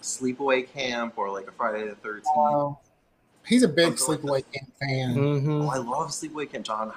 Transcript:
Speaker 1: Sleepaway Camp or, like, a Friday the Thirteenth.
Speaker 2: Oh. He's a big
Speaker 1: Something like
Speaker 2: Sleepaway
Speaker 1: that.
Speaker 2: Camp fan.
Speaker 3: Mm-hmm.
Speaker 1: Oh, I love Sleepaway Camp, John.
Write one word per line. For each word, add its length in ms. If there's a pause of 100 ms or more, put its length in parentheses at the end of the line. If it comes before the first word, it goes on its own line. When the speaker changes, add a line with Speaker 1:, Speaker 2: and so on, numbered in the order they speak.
Speaker 1:
Sleepaway 680
Camp 460
or, 140
like, 180
a 40
Friday 340
the 100
Thirteenth. 300 (100)
Speaker 2:
Oh. 420 (680)
He's 160
a 60
big 300
Speaker 1:
Something 300
like 160
Speaker 2:
Sleepaway 80
Speaker 1:
that. 60
Speaker 2:
Camp 220
fan. 360
Speaker 3:
Mm-hmm. 340 (120)
Speaker 1:
Oh, 60
I 100
love 320
Sleepaway 400
Camp, 140
John. 320